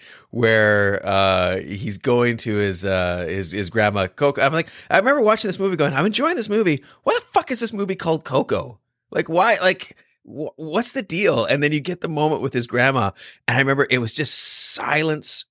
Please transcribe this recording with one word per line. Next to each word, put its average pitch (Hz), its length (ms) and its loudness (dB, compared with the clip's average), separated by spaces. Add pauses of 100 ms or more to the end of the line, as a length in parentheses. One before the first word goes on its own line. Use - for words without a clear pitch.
(300)
where, 107 760 2
uh, 95 540 2
he's 98 380 -8
going 120 400 2
to 110 180 -4
his, 98 300 -2
uh, 90 420 0
his, 90 240 -6
his 92 180 -4
grandma 104 380 2
Coco. - 340 0
I'm 139 120 2
like, 165 160 -2 (200)
I - 80 4
remember 262 240 2
watching 214 280 2
this 165 100 -6
movie 196 160 -2
going, 143 180 0
"I'm 143 120 0
enjoying 277 320 0
this 220 100 -4
movie. 202 380 0 (180)
Why - 160 2
the - 140 -8
fuck - 180 0
is 247 80 -2
this 226 140 -4
movie 196 220 -4
called 160 280 -2
Coco? 123 560 -4 (320)
Like, - 160 -2
why? 190 340 2
Like, - 360 -2 (260)
wh-, 139 340 -12
what's 160 360 -2
the 269 80 -4
deal?" 170 420 0
And 139 180 0
then 147 120 2
you 151 80 -2
get 175 180 -6
the - 80 -6
moment 156 340 0
with 131 120 -4
his 120 120 -2
grandma. 120 460 0 (340)
And 120 120 0
I - 20 4
remember 135 300 2
it 127 80 2
was 117 160 -4
just 147 200 -2 (400)
silence 151 760 -2